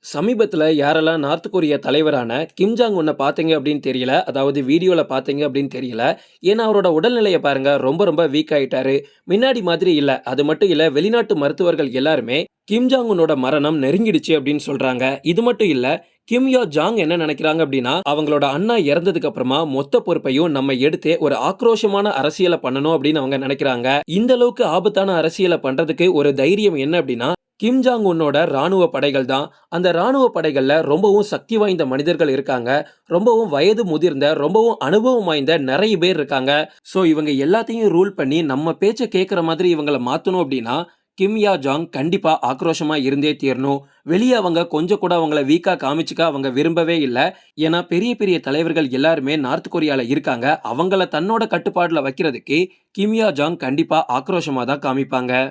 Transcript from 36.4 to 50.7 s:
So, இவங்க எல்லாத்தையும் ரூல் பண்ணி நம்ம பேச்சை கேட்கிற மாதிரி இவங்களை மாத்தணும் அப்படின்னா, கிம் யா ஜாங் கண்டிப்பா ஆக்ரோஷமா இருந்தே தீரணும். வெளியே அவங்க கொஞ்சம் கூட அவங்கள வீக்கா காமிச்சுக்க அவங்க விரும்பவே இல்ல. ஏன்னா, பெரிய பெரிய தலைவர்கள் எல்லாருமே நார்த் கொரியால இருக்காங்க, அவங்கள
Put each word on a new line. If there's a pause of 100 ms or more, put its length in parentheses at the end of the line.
So,
இவங்க
எல்லாத்தையும்
ரூல்
பண்ணி
நம்ம
பேச்சை
கேட்கிற
மாதிரி
இவங்களை
மாத்தணும்
அப்படின்னா, (400)
கிம்
யா
ஜாங்
கண்டிப்பா
ஆக்ரோஷமா
இருந்தே
தீரணும். (220)
வெளியே
அவங்க
கொஞ்சம்
கூட
அவங்கள
வீக்கா
காமிச்சுக்க
அவங்க
விரும்பவே
இல்ல. (380)
ஏன்னா,
பெரிய
பெரிய
தலைவர்கள்
எல்லாருமே
நார்த்
கொரியால
இருக்காங்க,
அவங்கள